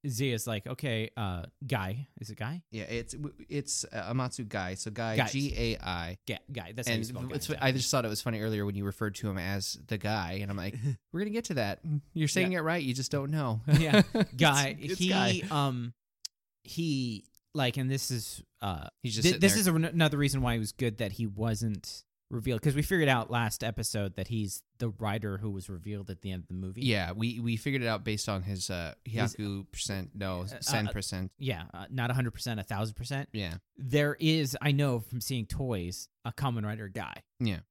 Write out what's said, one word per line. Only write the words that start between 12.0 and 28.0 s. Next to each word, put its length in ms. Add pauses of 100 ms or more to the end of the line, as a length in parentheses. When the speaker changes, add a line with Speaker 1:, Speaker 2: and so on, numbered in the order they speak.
Speaker 2:
You're 140
saying 240
Speaker 1:
Yeah. 80
Speaker 2:
it 20
right, 200
you 120
just 160
don't 200
know." 300 (180)
Speaker 1:
Yeah. 300
Speaker 2:
<laughs> 60
It's, 200
Speaker 1:
Guy, 460
Speaker 2:
it's 180
Speaker 1:
he, 120
Speaker 2:
Guy. 400
Speaker 1:
um, 420 (680)
he, 640 (280)
like, 220
and 140
this 200
is, 320 (200)
uh, 260 (140)
Speaker 2:
He's 120
just 100
Speaker 1:
thi-, 80
Speaker 2:
sitting 80
Speaker 1:
this 120
Speaker 2:
there. 80
Speaker 1:
is 80
a, 60
another 420
reason 260
why 120
it 40
was 140
good 260
that 140
he 140
wasn't 800 (260)
revealed, 320
'cause 120
we 80
figured 260
out 220
last 320
episode 540
that 120
he's 340 (160)
the 100
writer 500
who 120
was 180
revealed 420
at 120
the 100
end 100
of 60
the 60
movie. 280
Speaker 2:
Yeah, 300
we, 260
we 180
figured 260
it 40
out 160